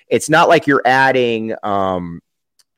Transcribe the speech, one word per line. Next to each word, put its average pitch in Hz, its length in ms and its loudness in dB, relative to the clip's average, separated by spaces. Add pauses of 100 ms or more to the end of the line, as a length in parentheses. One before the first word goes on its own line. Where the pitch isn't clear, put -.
it's - 240 -4
not 160 180 4
like 160 200 2
you're 139 160 2
adding, 123 680 0 (120)
um, 95 560 -4 (580)